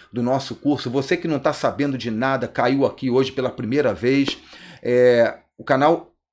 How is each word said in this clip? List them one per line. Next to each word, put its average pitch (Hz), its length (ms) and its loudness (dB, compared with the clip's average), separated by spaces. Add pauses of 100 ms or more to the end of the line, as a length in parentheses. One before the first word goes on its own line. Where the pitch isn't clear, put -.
(120)
do 120 80 -6
nosso 127 360 -4
curso, 277 340 -2
você 139 260 -2
que 175 120 -6
não 147 100 0
tá 151 140 -2
sabendo 135 440 -2
de 120 140 -6
nada, 120 380 -2
caiu 135 360 0
aqui 127 240 -2
hoje 131 220 2
pela 127 180 -4
primeira 123 460 -2
vez, 135 420 0 (460)
é, 123 560 4 (180)
o 117 60 -20
canal, 143 500 2 (200)